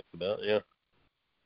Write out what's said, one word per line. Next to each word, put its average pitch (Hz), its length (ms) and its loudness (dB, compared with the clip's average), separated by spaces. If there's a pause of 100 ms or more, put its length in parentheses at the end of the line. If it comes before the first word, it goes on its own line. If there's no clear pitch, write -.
(140)
about, 92 280 -2
yeah. 104 180 2 (880)